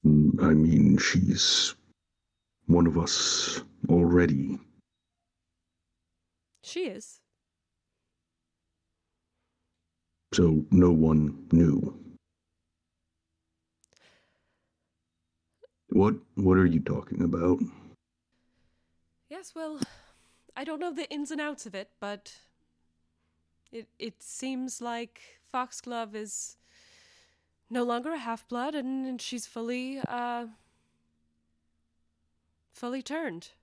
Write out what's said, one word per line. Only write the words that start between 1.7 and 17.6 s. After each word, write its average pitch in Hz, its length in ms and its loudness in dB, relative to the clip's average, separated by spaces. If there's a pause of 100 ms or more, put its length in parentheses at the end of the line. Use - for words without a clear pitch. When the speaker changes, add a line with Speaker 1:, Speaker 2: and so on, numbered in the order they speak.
Speaker 1:
one 85 200 6
of 80 100 2
us - 640 -2 (280)
already. 85 720 4 (2000)
Speaker 2:
She 359 240 -8
is. 214 340 -14 (3250)
Speaker 1:
So 80 380 4
no 90 200 6
one 78 600 2
knew. 82 480 2 (4000)
What, 101 260 4 (200)
what 92 220 4
are 95 80 6
you 82 140 4
talking - 420 -6
about? 90 380 0 (1700)